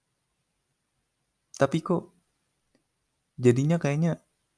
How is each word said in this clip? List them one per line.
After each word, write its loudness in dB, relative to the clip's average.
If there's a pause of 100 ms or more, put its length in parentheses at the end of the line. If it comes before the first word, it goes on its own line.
(1600)
Tapi 0
kok -4 (1300)
jadinya 2
kayaknya -2 (380)